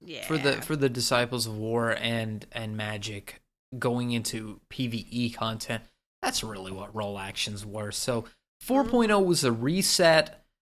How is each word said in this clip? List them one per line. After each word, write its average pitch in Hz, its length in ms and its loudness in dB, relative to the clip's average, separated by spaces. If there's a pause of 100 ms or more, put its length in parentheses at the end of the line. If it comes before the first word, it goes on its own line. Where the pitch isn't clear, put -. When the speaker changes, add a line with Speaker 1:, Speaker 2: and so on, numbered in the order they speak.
(260)
Speaker 1:
for 160 120 0
the, 143 140 2
Speaker 2:
Yeah. - 100 0
Speaker 1:
for 156 140 -4
the 139 140 2
Disciples 123 580 0
of 107 100 -6
War 113 340 0
and, 113 600 -2
and 110 240 -8
Magic 107 680 -8 (380)
going 120 320 0
into 113 560 -4
P 131 200 -4
V 113 220 -6
E 120 200 0
content. 113 540 -6 (380)
That's - 220 -2
really 95 280 -8
what 95 220 -10
role 101 240 -4
actions 98 480 -6
were. 104 280 -8
So 117 320 -2 (340)
four 269 240 2
point 233 280 4
oh 208 100 6
was 175 240 4
a 123 80 6
reset 160 880 4 (180)